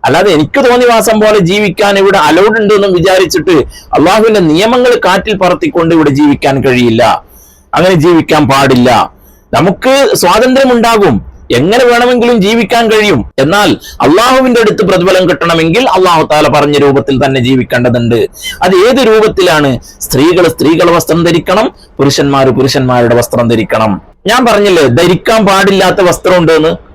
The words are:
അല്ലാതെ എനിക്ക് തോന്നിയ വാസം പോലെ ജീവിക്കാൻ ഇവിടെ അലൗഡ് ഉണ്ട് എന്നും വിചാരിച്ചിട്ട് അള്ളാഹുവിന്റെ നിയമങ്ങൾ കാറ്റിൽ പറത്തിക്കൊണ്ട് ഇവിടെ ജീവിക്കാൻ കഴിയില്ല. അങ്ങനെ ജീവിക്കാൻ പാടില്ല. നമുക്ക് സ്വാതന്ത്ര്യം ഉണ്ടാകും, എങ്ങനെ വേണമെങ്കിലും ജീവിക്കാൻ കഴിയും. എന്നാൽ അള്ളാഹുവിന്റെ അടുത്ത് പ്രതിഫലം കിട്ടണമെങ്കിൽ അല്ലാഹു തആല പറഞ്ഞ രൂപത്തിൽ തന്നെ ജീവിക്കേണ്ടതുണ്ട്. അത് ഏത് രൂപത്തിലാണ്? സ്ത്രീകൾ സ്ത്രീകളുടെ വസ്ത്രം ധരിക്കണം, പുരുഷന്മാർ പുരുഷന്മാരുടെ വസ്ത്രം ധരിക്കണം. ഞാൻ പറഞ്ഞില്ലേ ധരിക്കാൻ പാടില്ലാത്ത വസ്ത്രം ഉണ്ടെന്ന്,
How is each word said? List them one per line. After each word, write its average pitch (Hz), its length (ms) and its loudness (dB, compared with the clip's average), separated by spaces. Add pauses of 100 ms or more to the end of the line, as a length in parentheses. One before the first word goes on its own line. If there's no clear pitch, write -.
അല്ലാതെ 175 280 0
എനിക്ക് 156 280 0
തോന്നിയ 247 280 2
വാസം 220 320 0
പോലെ 214 180 2
ജീവിക്കാൻ 202 600 -2
ഇവിടെ 196 200 2
അലൗഡ് 185 420 2
ഉണ്ട് 208 140 0
എന്നും 196 180 0
വിചാരിച്ചിട്ട് 180 640 0 (380)
അള്ളാഹുവിന്റെ 208 460 2
നിയമങ്ങൾ 220 640 0
കാറ്റിൽ 190 320 -2
പറത്തിക്കൊണ്ട് 170 580 -2
ഇവിടെ 151 160 2
ജീവിക്കാൻ 139 540 0
കഴിയില്ല. 120 600 0 (500)
അങ്ങനെ 185 200 2
ജീവിക്കാൻ 156 540 2
പാടില്ല. 123 640 2 (420)
നമുക്ക് 220 600 0
സ്വാതന്ത്ര്യം 254 580 0
ഉണ്ടാകും, 220 600 0 (200)
എങ്ങനെ 185 320 0
വേണമെങ്കിലും 240 580 0
ജീവിക്കാൻ 226 460 0
കഴിയും. 208 360 0 (140)
എന്നാൽ 180 320 0 (320)
അള്ളാഹുവിന്റെ 240 580 2
അടുത്ത് 208 240 0
പ്രതിഫലം 185 440 0
കിട്ടണമെങ്കിൽ 170 600 -2
അല്ലാഹു 175 340 0
തആല 151 260 0
പറഞ്ഞ 147 300 0
രൂപത്തിൽ 139 460 0
തന്നെ 135 160 -2
ജീവിക്കേണ്ടതുണ്ട്. 120 880 -2 (340)
അത് 180 140 0
ഏത് 240 300 2
രൂപത്തിലാണ്? 180 720 0 (220)
സ്ത്രീകൾ 170 480 0
സ്ത്രീകളുടെ 165 440 0
വസ്ത്രം 165 320 -2
ധരിക്കണം, 185 480 -2 (240)
പുരുഷന്മാർ 139 540 0
പുരുഷന്മാരുടെ 127 640 0
വസ്ത്രം 120 340 -2
ധരിക്കണം. 110 520 -2 (260)
ഞാൻ 240 200 0
പറഞ്ഞില്ലേ 202 400 2
ധരിക്കാൻ 180 600 0
പാടില്ലാത്ത 196 540 0
വസ്ത്രം 180 360 0
ഉണ്ടെന്ന്, 160 320 2 (260)